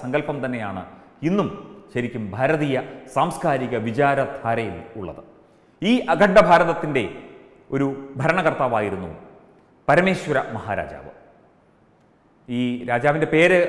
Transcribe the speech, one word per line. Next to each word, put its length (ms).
സങ്കല്പം 420
തന്നെയാണ് 400
ഇന്നും 220
ശരിക്കും 300
ഭാരതീയ 400
സാംസ്കാരിക 580
വിചാരധാരയിൽ 920
ഉള്ളത്. 220
ഈ 120
അഖണ്ഡ 260
ഭാരതത്തിൻ്റെ 540
ഒരു 100
ഭരണകർത്താവായിരുന്നു 920
പരമേശ്വര 500
മഹാരാജാവ്. 560
ഈ 20
രാജാവിൻ്റെ 440
പേര് 240